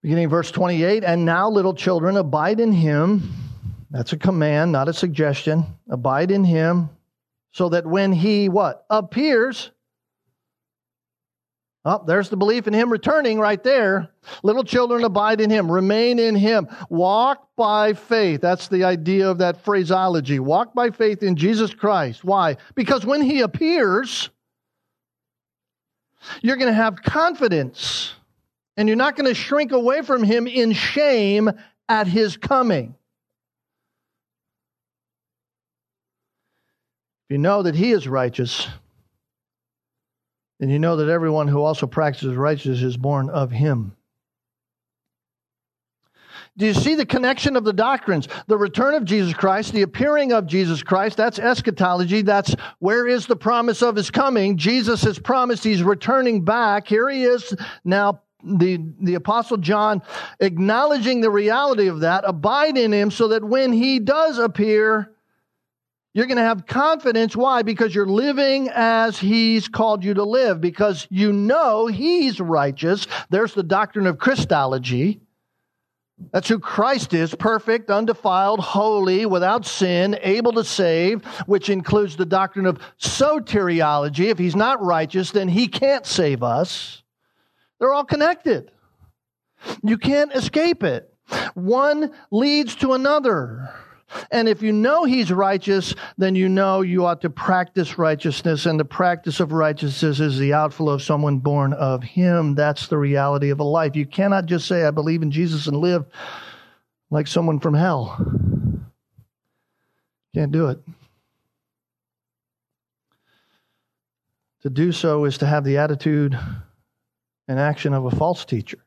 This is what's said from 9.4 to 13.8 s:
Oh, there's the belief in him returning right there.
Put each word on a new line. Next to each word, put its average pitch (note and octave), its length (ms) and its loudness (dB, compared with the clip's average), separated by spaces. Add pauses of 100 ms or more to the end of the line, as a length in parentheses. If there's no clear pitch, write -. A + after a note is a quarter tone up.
Oh, G3+ 200 0
there's F#3 240 0
the G#3 80 -4
belief G#3+ 280 0
in G#3+ 60 -2
him A#3 180 2
returning B3 480 0
right G#3 240 0
there. G3 460 2 (340)